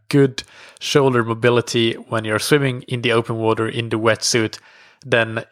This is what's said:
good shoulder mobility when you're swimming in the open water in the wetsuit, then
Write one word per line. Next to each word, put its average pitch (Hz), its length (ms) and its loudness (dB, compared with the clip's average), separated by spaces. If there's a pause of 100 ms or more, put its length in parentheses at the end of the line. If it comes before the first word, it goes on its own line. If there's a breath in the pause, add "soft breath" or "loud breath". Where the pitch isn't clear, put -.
good 139 340 2 (380 loud breath)
shoulder 131 420 2
mobility 117 680 0
when 110 320 -6
you're 107 140 -2
swimming 135 500 0
in 120 140 -6
the 120 100 0
open 117 240 0
water 110 320 0
in 117 180 -6
the 110 120 -2
wetsuit, 110 600 0 (460 soft breath)
then 113 460 0